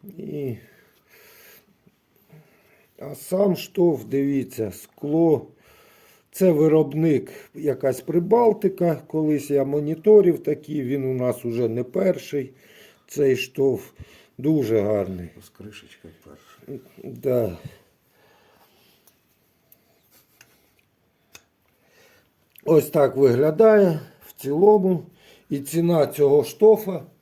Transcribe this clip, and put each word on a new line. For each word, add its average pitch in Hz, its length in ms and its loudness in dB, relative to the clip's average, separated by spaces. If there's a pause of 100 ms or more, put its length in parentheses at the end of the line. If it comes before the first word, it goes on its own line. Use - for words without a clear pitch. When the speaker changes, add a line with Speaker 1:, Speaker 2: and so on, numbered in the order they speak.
(180)
Speaker 1:
І, 147 380 -10 (2500)
а 143 160 -14
сам 185 400 -2
штоф, 160 500 -2
дивіться, 135 640 -4
скло. 147 760 -2 (840)
Це 185 200 2
виробник, 151 800 2 (220)
якась 139 480 -4
Прибалтика. 190 960 0 (120)
Колись 151 420 -2
я 139 160 0
моніторив 160 760 4
такі, 151 380 -6
він 131 240 -4
у 131 80 -2
нас 123 320 -4
уже 117 240 -2
не 120 140 -4
перший. 175 720 -4 (540)
Цей 139 280 0
штоф 131 560 -4 (460)
дуже 123 440 0
гарний. 95 480 -4 (160)
Speaker 2:
З - 40 -20
кришечкою - 640 -20 (100)
перший. - 560 -20 (240)
Speaker 1:
Да. 120 540 -4 (4000)
Ось 156 240 2
так 139 260 2
виглядає 156 840 4 (260)
в - 80 -20
цілому. 185 680 2 (460)
І 143 100 -4
ціна 165 480 0
цього 143 360 2
штофа 208 600 2 (180)